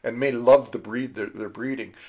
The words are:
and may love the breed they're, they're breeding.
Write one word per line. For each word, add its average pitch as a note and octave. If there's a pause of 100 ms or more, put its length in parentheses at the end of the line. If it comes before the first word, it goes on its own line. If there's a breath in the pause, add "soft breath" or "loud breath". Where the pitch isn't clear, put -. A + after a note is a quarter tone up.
and A#2
may C#3
love B2+
the A#2
breed B2
they're, G#2+
they're G#2+
breeding. A#2 (160 loud breath)